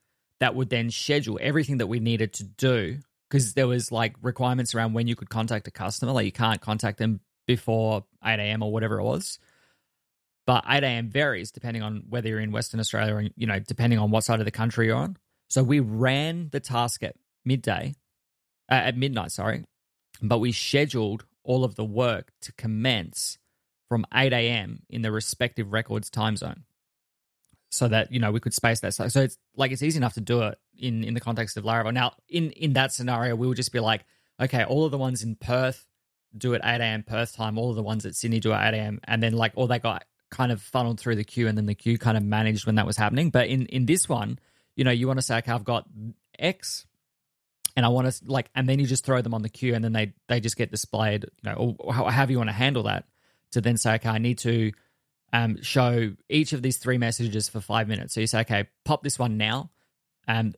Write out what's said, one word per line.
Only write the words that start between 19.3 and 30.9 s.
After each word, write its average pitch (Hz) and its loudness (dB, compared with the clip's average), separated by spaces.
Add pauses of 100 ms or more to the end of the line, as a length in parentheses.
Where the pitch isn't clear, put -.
sorry, 110 -2 (560)
but 113 4
we 120 0
scheduled 117 0 (180)
all 127 2
of 107 -4
the 123 -4
work 110 0
to - -16
commence 110 -2 (520)
from 117 0
eight 131 4
A 117 2
M 110 -6
in - -6
the 110 -2
respective 107 -4
records 110 -2
time 107 -2
zone, - -10 (1080)
so 123 2
that, 110 2
you 127 0
know, 107 2
we 113 0
could 113 -4
space 117 2
that. 101 -4
So, - -2
so 135 4
it's, - 0 (180)
like, 131 2
it's 131 -4
easy 160 2
enough 123 2
to 120 -6
do 117 2
it 107 -2 (200)
in, 117 -2